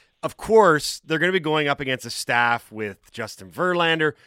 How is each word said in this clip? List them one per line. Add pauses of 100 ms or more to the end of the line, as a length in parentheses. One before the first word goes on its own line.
(220)
Of
course,
they're
gonna
be
going
up
against
a
staff
with
Justin
Verlander, (120)